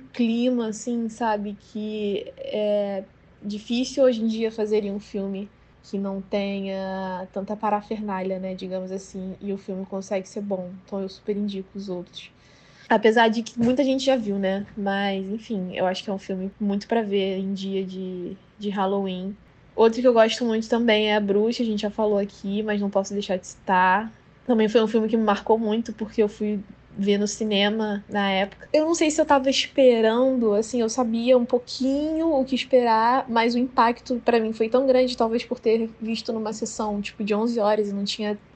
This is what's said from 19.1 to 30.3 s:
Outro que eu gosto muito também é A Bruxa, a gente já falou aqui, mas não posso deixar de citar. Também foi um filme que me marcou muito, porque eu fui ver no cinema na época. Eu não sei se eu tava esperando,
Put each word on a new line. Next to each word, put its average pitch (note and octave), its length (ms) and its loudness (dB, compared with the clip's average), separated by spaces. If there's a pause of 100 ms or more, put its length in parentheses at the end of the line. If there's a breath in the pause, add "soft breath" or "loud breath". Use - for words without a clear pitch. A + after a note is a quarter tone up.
Outro A3+ 260 4
que B3+ 60 4
eu B3 40 6
gosto A3+ 320 4
muito A3 240 -2
também A3 420 2
é G#3 60 2
A G#3+ 60 2
Bruxa, G#3 420 2
a - 20 0
gente G#3+ 180 -2
já G#3 60 -2
falou G#3 280 0
aqui, G3+ 460 -4
mas G#3 180 -2
não G3 80 0
posso G3 240 -2
deixar G3+ 240 -4
de F#3 100 -10
citar. F#3+ 640 2 (340)
Também A3 220 4
foi A3 160 4
um G#3+ 40 2
filme A3 200 2
que A3 80 0
me A3+ 80 2
marcou A3 340 2
muito, A3+ 360 -2
porque A3 280 -4
eu G#3 60 4
fui G#3 320 -4 (380)
ver G3+ 200 2
no G#3 80 0
cinema G#3 840 0
na G3+ 200 0
época. F#3+ 440 -2
Eu D#4 120 4
não E4 80 2
sei E4 160 2
se D#4 120 0
eu D4+ 40 4
tava C#4 240 4
esperando, A#3+ 1040 4